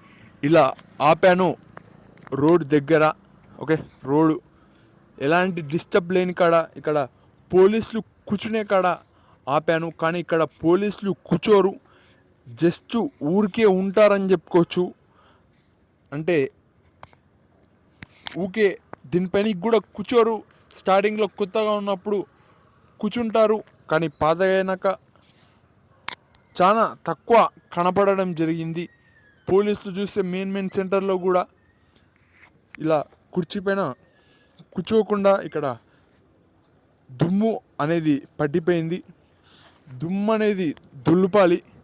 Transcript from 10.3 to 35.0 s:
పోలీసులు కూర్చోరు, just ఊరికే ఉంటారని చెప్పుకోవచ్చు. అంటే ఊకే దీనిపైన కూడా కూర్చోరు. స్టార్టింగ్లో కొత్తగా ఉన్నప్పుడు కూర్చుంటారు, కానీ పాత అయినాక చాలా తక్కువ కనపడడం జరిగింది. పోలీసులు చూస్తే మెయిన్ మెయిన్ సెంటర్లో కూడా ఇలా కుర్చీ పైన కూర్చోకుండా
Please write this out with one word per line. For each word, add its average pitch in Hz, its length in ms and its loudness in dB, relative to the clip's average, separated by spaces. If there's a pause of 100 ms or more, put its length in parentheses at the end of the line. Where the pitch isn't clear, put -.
పోలీసులు 185 720 -2 (100)
కూర్చోరు, 196 500 2 (800)
just 170 540 -2 (140)
ఊరికే 196 420 0
ఉంటారని 196 680 2
చెప్పుకోవచ్చు. 180 600 0 (1200)
అంటే 151 360 0 (1900)
ఊకే 190 400 -2 (280)
దీనిపైన 185 540 -2
కూడా 226 180 0
కూర్చోరు. 220 680 -2 (320)
స్టార్టింగ్లో 202 520 0
కొత్తగా 214 440 -4
ఉన్నప్పుడు 202 540 -4 (720)
కూర్చుంటారు, 220 640 0 (280)
కానీ 160 160 0
పాత 160 340 0
అయినాక 190 680 -2 (1500)
చాలా 190 360 2 (100)
తక్కువ 185 420 4 (240)
కనపడడం 185 640 0
జరిగింది. 165 540 -4 (600)
పోలీసులు 202 480 0
చూస్తే 202 220 -4
మెయిన్ 190 300 -6
మెయిన్ 190 180 -6
సెంటర్లో 190 480 -2
కూడా 180 280 0 (1300)
ఇలా 151 260 -2 (280)
కుర్చీ 180 280 -6
పైన 190 320 -4 (800)
కూర్చోకుండా 196 680 0